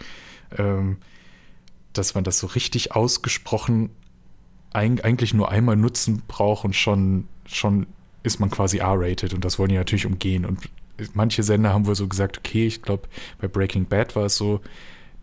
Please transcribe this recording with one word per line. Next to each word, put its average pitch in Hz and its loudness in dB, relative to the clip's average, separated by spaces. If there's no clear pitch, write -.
ähm, 95 0
dass - -2
man 95 0
das 90 0
so 95 -6
richtig - -2
ausgesprochen 113 0
eig-, 113 2
eigentlich 117 2
nur 107 4
einmal 110 4
nutzen 110 2
braucht 104 0
und 95 0
schon, 95 2
schon 101 0
ist - -2
man 101 2
quasi 95 0
R-rated 92 0
und 90 -2
das 87 -2
wollen 98 4
die 95 4
natürlich 92 0
umgehen. 92 0
Und - -6
manche 110 0
Sender 104 4
haben 104 4
wohl 104 2
so 101 -2
gesagt, 95 -2
okay, - 0
ich 110 -4
glaub, - -4
bei 95 -2
Breaking 95 0
Bad 104 0
war 104 2
es 101 0
so, 104 0